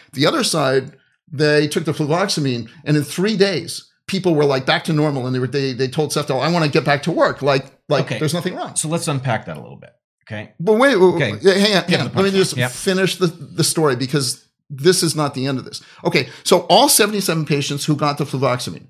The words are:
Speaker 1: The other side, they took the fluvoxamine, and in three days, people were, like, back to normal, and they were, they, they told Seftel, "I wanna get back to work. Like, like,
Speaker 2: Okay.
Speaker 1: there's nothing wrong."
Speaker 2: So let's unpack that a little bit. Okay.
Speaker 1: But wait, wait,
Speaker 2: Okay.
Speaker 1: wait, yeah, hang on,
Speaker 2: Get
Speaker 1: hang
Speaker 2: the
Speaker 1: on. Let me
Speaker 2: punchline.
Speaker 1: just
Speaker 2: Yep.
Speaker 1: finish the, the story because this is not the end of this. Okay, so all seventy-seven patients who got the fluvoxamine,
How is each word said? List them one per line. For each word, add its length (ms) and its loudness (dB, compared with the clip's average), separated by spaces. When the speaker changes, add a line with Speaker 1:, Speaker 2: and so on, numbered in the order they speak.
Speaker 1:
The 120 0
other 160 2
side, 540 -2
they 380 2
took 160 -4
the 80 -2
fluvoxamine, 760 -2
and 100 2
in 80 2
three 320 -2
days, 500 -2
people 280 0
were, 100 4
like, 200 0
back 200 0
to 80 -2
normal, 320 0
and 100 -4
they 40 -2
were, 80 -2
they, 260 -4
they 160 -2
told 220 -2
Seftel, 300 -2
"I 80 0
wanna 200 2
get 160 0
back 180 0
to 80 -2
work. 300 0
Like, 240 0
like, 160 0
Speaker 2:
Okay. 140 -6
Speaker 1:
there's 140 -2
nothing 220 -4
wrong." 220 -10
Speaker 2:
So 100 -4
let's 220 -4
unpack 380 -2
that 100 -12
a 40 -14
little 140 -20
bit. 160 -20
Okay. 360 -12
Speaker 1:
But 140 4
wait, 200 6
wait, 100 8
Speaker 2:
Okay. 180 0
Speaker 1:
wait, 100 -12
yeah, 120 8
hang 200 4
on, 60 2
Speaker 2:
Get 80 -4
Speaker 1:
hang 100 2
Speaker 2:
the 60 -2
Speaker 1:
on. 100 -6
Let 80 2
me 80 2
Speaker 2:
punchline. 40 0
Speaker 1:
just 220 2
Speaker 2:
Yep. 140 -2
Speaker 1:
finish 460 0
the, 100 2
the 380 -6
story 320 2
because 480 -4
this 340 2
is 100 0
not 200 -2
the 120 -4
end 140 -2
of 60 -10
this. 160 -16
Okay, 240 0
so 140 6
all 180 6
seventy-seven 580 0
patients 400 -2
who 120 0
got 200 -2
the 80 -4
fluvoxamine, 640 -4